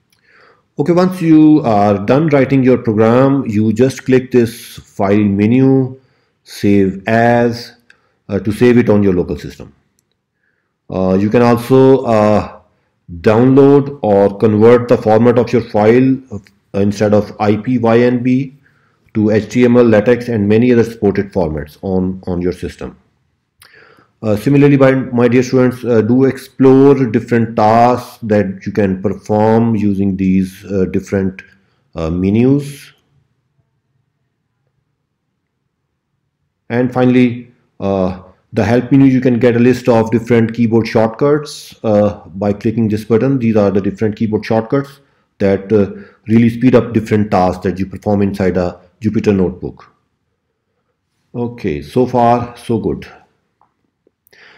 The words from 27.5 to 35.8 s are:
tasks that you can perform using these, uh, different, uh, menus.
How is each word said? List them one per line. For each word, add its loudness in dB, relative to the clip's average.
tasks 2
that -2
you -10
can -2
perform 0
using -2
these, -2
uh, -4
different, -6
uh, -6
menus. -2